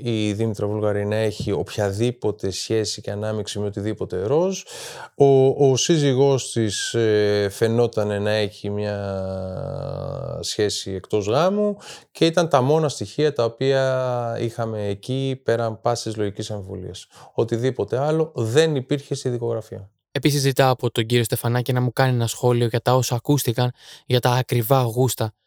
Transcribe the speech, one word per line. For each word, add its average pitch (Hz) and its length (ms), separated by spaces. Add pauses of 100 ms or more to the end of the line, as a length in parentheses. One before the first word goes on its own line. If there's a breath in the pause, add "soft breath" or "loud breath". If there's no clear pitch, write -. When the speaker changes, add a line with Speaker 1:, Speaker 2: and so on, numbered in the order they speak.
Speaker 1:
η 107 320
Δήμητρα 107 340
Βούλγαρη 104 380
να 104 100
έχει 107 360
οποιαδήποτε 101 1000
σχέση 107 500
και - 100
ανάμειξη 107 480
με 104 60
οτιδήποτε 101 560
ροζ. 165 400 (540 loud breath)
Ο, 135 320 (220)
ο 131 60
σύζυγός 139 760
της, 110 420
ε, 104 580
φαινότανε 110 680
να 104 120
έχει 104 380
μια 101 500 (1200)
σχέση 101 500
εκτός 98 360
γάμου 202 500 (340 loud breath)
και - 140
ήταν 165 240
τα 139 120
μόνα 151 280
στοιχεία 143 440
τα 120 100
οποία 127 960
είχαμε 110 480
εκεί 131 560
πέραν 117 380
πάσης 113 340
λογικής 107 360
αμφιβολίας. 95 560 (260 loud breath)
Οτιδήποτε 120 640
άλλο 156 380
δεν 143 400
υπήρχε 135 400
στη 135 140
δικογραφία. 113 600 (220)
Speaker 2:
Επίσης, 143 300
ζητάω 135 300
από 123 200
τον 113 140
κύριο 120 180
Στεφανάκη 120 500
να 123 80
μου 123 120
κάνει 131 220
ένα 117 120
σχόλιο 120 400
για 113 140
τα 123 140
όσα 127 200
ακούστηκαν 123 560 (340 loud breath)
για 123 140
τα 127 100
ακριβά 123 520
γούστα 117 520 (140)